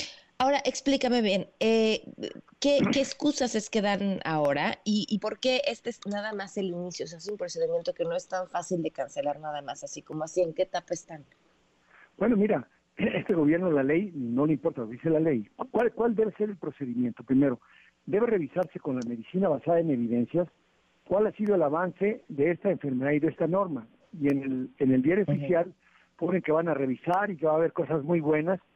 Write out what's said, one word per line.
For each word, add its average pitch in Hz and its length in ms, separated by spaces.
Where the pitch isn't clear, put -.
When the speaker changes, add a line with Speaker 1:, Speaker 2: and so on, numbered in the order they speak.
Speaker 1:
Ahora, 277 280
explícame 254 560
bien, 196 280
eh, 220 420
¿qué, 285 200
qué 277 80
excusas 269 540
es 214 160
que 214 140
dan 196 420
ahora 151 580
y, 208 240
y 208 120
por 214 180
qué 254 300
este 233 240
es - 160
nada 208 260
más 196 240
el 190 120
inicio? 175 360
O - 20
sea, 165 120
es 180 100
un 208 80
procedimiento 170 560
que - 120
no 196 100
es 180 120
tan 185 200
fácil 175 340
de 160 80
cancelar 143 500
nada 151 220
más, 135 220
así 147 180
como 156 220
así, 165 180
¿en 165 120
qué 185 100
etapa 180 320
están? 156 300
Speaker 2:
Bueno, 226 200
mira, 196 300
<clears throat> - 160
este 196 380
gobierno, 165 340
la 143 140
ley, 170 320
no 127 320
le 160 60
importa 143 280
lo 110 60
que 117 80
dice 160 160
la 160 80
ley. 143 280
¿Cuál, 226 240
cuál 226 220
debe 214 180
ser 208 160
el 196 80
procedimiento? 123 680
Primero, 135 360
debe 214 180
revisarse 180 540
con 139 160
la 120 120
medicina 120 400
basada 165 320
en 165 120
evidencias 120 560
cuál 208 200
ha 180 60
sido 208 200
el 180 80
avance 175 680
de 147 200
esta 175 220
enfermedad 135 400
y 151 80
de 156 80
esta 160 180
norma. 165 420
Y 143 100
en 139 120
el, 131 280
en 131 120
el 127 120
diario 185 220
Speaker 1:
Ujú. 147 80
Speaker 2:
oficial 165 380
ponen 175 240
que 151 100
van 165 160
a 160 60
revisar 143 560
y 180 80
que 156 80
va 156 60
a 156 60
haber 165 160
cosas 156 280
muy 165 200
buenas 156 380